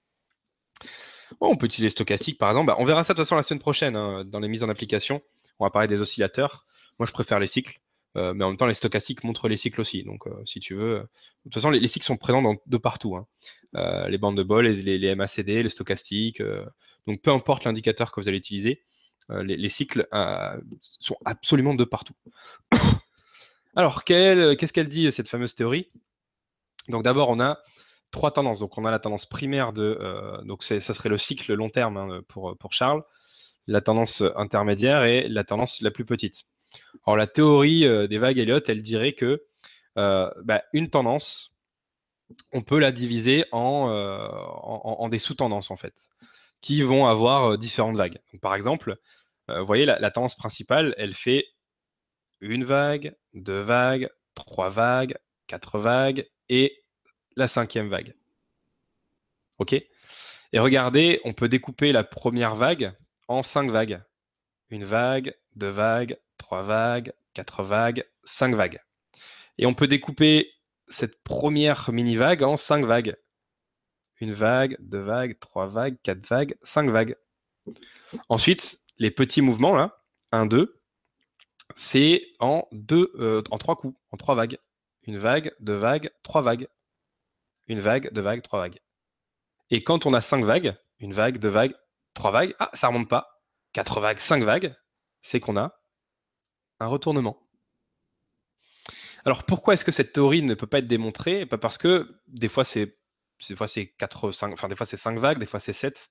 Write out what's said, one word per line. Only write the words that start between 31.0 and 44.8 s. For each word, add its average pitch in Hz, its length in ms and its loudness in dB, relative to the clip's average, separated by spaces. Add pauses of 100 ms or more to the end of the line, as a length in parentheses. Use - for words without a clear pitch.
le 104 80 2
cycle - 360 -4
long 107 160 -2
terme, 110 280 -2
hein, 98 300 -10
pour, 92 300 -12
pour - 160 -14
Charles. 147 300 0 (640)
La 101 140 2
tendance 110 420 0 (140)
intermédiaire 104 640 2
et 120 240 4
la 107 160 -2
tendance 110 380 -4
la 107 100 0
plus 117 140 -10
petite. - 400 -6 (600)
Alors, 107 120 4
la 107 100 2
théorie, 151 580 6
euh, 107 220 4
des 107 100 -2
vagues 127 220 2
Elliott, 123 300 2
elle 110 120 -2
dirait 113 320 -2
que, 139 300 -2 (540)
euh, 98 340 2 (120)
bah, 107 200 0 (100)
une 156 160 -2
tendance, 131 640 -2 (1000)
on 127 80 -4
peut 143 180 2
la 139 120 4
diviser 120 600 2
en, 127 380 -2
euh, 104 380 -4
en, 104 560 -12